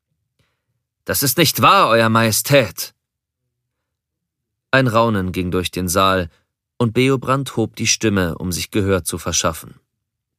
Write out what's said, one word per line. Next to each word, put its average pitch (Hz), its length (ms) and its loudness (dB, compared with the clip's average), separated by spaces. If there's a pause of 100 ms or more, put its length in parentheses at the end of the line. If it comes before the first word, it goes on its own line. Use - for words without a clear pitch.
(1040)
"Das - 180 -4
ist 139 160 0
nicht 160 240 2
wahr, 170 280 6
Euer 113 180 4
Majestät!" 113 840 0 (1800)
Ein 131 160 2
Raunen 107 460 0
ging 90 180 -4
durch 90 180 -2
den 90 200 -6
Saal, 95 400 2 (480)
und 113 160 -2
Beobrand 131 640 0
hob 110 180 -4
die 113 120 -6
Stimme, 98 500 0
um 90 160 -6
sich 78 180 -8
Gehör 98 320 0
zu - 140 -8
verschaffen. - 640 -6 (580)